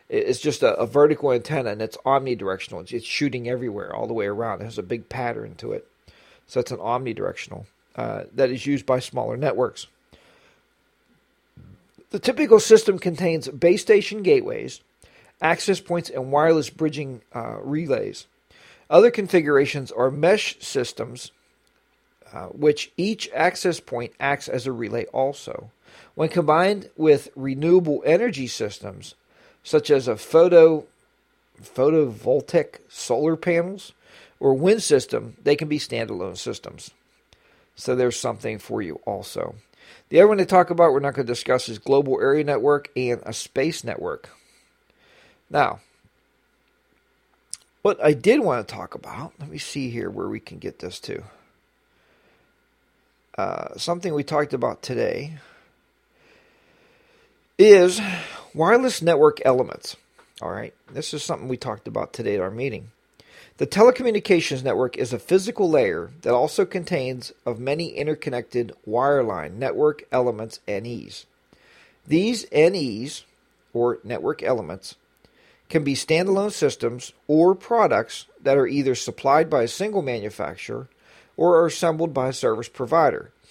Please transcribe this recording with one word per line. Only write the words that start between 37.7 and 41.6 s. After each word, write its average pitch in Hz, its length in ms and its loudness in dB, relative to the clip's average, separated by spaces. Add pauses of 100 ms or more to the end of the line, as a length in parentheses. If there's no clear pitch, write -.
So 127 200 -4
there's 123 240 0
something 113 380 -6
for 107 240 -8
you 80 240 -10
also. - 500 -8 (540)
The 151 100 8
other 202 80 10
one 214 120 2
to 180 60 2
talk 180 240 4
about, 170 220 4
we're 135 80 2
not 139 140 -2
gonna 127 140 -4
discuss, 123 420 -2